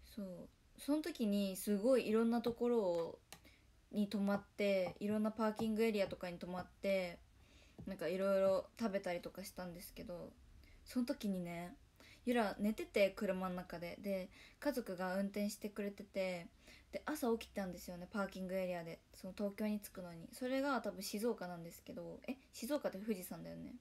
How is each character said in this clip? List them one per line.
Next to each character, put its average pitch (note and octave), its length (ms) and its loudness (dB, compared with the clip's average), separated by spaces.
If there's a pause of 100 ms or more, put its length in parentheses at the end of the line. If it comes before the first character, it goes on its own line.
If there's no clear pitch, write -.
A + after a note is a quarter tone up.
そ - 200 -10
う。 F3+ 260 -10 (280)
そ - 180 2
の D#4 60 2
時 D4+ 260 0
に G3+ 300 2
す G#3 200 0
ご B3 200 6
い A3 100 2
い G#3+ 40 2
ろ A3+ 120 6
ん A#3 60 4
な A#3 120 4
と A#3 120 0
こ A#3+ 160 0
ろ A#3 140 4
を、 E3+ 360 0 (720)
に G#3 160 2
泊 G3+ 120 -2
ま G3+ 160 4
っ G3 80 -2
て、 F#3+ 560 2
い G#3 80 -2
ろ G#3+ 120 2
ん G#3+ 40 2
な G#3+ 80 2
パ A3 160 0
ー G#3+ 80 2
キ A3+ 120 0
ン A3 80 2
グ G#3+ 80 4
エ A3+ 80 6
リ G#3 120 2
ア F#3 40 2
と - 80 -6
か F3+ 140 -6
に F3 80 -6
泊 F3 100 -8
ま F3+ 140 -4
っ F3+ 60 -8 (140)
て、 F#3 380 2 (680)
な F#3+ 80 -6
ん - 20 -14
か E3 100 -2
い F3+ 100 2
ろ G3 200 4
い F#3+ 40 6
ろ F#3+ 280 4 (100)
食 A3+ 120 2
べ G3 80 0
た F#3 140 0
り F3 80 -2
と E3+ 100 -8
か F#3 120 -10
し - 80 -10
た F3+ 140 -8
ん F3 80 -8
で F3 80 -10
す - 120 -14
け F3 100 -12
ど、 F3 280 -10 (540)
そ - 140 -2
の B3 60 2
時 B3+ 220 -2
に F#3+ 120 0
ね、 F3 360 -6 (500)
ゆ B3 80 4
ら A3 260 4
寝 G#3 140 4
て F4 120 -4
て、 G3+ 300 6
車 F#3 340 0
の F3+ 60 -2
中 F3+ 240 -6
で。 E3+ 220 -8
で、 F#3+ 280 -2 (300)
家 D4 120 2
族 A#3 240 -4
が F#3 200 0
運 G3 120 2
転 G#3 220 0
し G#3 60 -4
て - 140 -6
く G3+ 120 -6
れ G3+ 100 -2
て G3+ 120 -12
て、 F#3 440 -2 (440)
で、 - 140 -6
朝 C#4+ 220 0 (100)
起 A3 100 -10
き - 40 -20
た G3+ 140 -2
ん F3+ 60 -4
で F3 80 -8
す - 100 -10
よ F3+ 80 -8
ね、 F3 140 -10
パ G#3 100 0
ー G3 80 0
キ F#3+ 120 -8
ン F#3+ 60 -4
グ F3+ 80 -2
エ F#3+ 100 2
リ F3+ 100 0
ア E3+ 80 -4
で。 E3 160 -10 (140)
そ - 140 -12
の F#3 80 -10
東 G3+ 200 0
京 G#3+ 120 0
に G#3+ 120 0
着 G#3 100 -10
く - 120 -10
の F3 120 -10
に。 E3 200 -12
そ B3+ 140 -6
れ C4 140 2
が C4+ 200 2
多 G#3+ 100 -2
分 F#3 120 -10
静 G#3 240 -2
岡 G#3+ 200 -2
な F3+ 80 -6
ん E3+ 80 -10
で E3+ 80 -10
す - 120 -18
け - 100 -12
ど、 E3+ 340 -10
え、 C4+ 100 -4 (140)
静 A#3+ 220 -2
岡 C#4 160 2
っ - 20 0
て F#3+ 60 -8
富 G#3+ 180 0
士 F3+ 80 -8
山 E3 200 -8
だ E3 60 -10
よ E3 80 -10
ね。 E3 240 -10